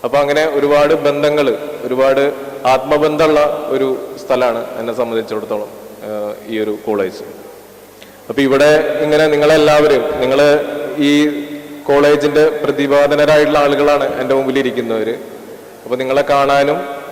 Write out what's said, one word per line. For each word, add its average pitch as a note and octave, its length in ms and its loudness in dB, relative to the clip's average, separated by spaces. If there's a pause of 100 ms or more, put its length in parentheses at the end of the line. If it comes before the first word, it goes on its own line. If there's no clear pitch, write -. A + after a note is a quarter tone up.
അപ്പോൾ B2+ 140 0
അങ്ങനെ D3 280 2
ഒരുപാട് D3 480 2
ബന്ധങ്ങൾ, D3 640 0 (240)
ഒരുപാട് C3+ 520 0 (320)
ആത്മബന്ധമുള്ള D3+ 1000 2
ഒരു C3+ 300 -2 (260)
സ്ഥലമാണ് A#2+ 420 0 (120)
എന്നെ A#2 140 -6
സംബന്ധിച്ചിടത്തോളം, A2 760 -6 (380)
ആ, G#2 260 -8 (120)
ഈ A2 120 -6
ഒരു G#2+ 280 -4
കോളേജ്. G2 360 -4 (1040)
അപ്പോൾ C#3 140 -2
ഇവിടെ D3 640 2
ഇങ്ങനെ D3+ 220 2
നിങ്ങളെല്ലാവരും, D3+ 960 2
നിങ്ങൾ C3+ 200 0 (580)
ഈ C#3+ 140 2 (760)
കോളേജിൻ്റെ D3 600 4 (160)
പ്രതിപാദനരായിട്ടുള്ള C#3+ 920 2
ആളുകളാണ് C#3+ 640 0
എൻ്റെ C3 140 -2
മുമ്പിലിരിക്കുന്നവർ. A#2+ 840 -2 (680)
അപ്പോൾ A#2+ 120 -4
നിങ്ങളെ C3 260 0
കാണാനും C#3 880 0